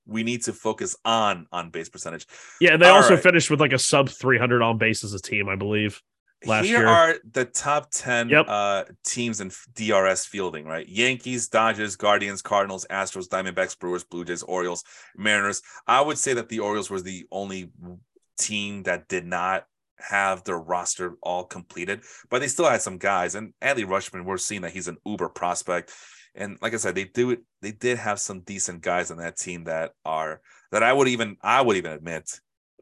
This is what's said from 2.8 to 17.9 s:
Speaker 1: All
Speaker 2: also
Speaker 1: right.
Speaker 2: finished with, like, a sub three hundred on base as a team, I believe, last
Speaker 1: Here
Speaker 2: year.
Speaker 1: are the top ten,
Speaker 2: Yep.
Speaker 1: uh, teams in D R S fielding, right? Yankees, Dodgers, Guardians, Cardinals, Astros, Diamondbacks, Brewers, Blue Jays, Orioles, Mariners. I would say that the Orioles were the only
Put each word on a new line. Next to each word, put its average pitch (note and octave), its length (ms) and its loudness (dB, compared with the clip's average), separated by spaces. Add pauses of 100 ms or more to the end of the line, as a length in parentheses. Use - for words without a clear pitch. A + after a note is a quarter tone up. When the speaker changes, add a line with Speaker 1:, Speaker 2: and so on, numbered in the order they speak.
Speaker 1:
All F#3+ 100 12
Speaker 2:
also G3+ 160 10
Speaker 1:
right. E3+ 80 6
Speaker 2:
finished F3 300 4
with, D3+ 100 4
like, C#3 120 4
a C3 40 2
sub C#3 320 4
three B2+ 300 2
hundred A#2+ 240 2
on A2+ 160 2
base A2 240 0
as G#2 100 -8
a G2 80 -8
team, G2+ 260 -4
I G2 80 -2
believe, G#2 460 -2 (460)
last A2 180 4
Speaker 1:
Here A#3 140 2
Speaker 2:
year. A3 80 6
Speaker 1:
are E3 280 6 (160)
the B2+ 140 0
top D3 460 -2
ten, A#2+ 380 -2
Speaker 2:
Yep. D3+ 180 6
Speaker 1:
uh, G2+ 360 0 (220)
teams A#2 360 -4
in F#2 100 -8 (240)
D G#2+ 160 -2
R F#2+ 160 6
S F#2+ 180 0
fielding, E2 400 -6
right? E2 240 -8
Yankees, B2 600 -2
Dodgers, G#2+ 480 0
Guardians, G2+ 440 2
Cardinals, G2 480 0
Astros, F#2+ 380 -4
Diamondbacks, F#2 500 -4
Brewers, F2 260 -4
Blue F2 220 -10
Jays, E2+ 160 -6
Orioles, F2+ 420 -4 (320)
Mariners. G2+ 460 0 (240)
I B2+ 160 4
would D3 160 0
say C3+ 160 0
that A#2 160 -4
the A2 120 -4
Orioles G#2 280 -2
were G2 120 -6
the F2+ 300 -12
only F#2+ 380 -8 (680)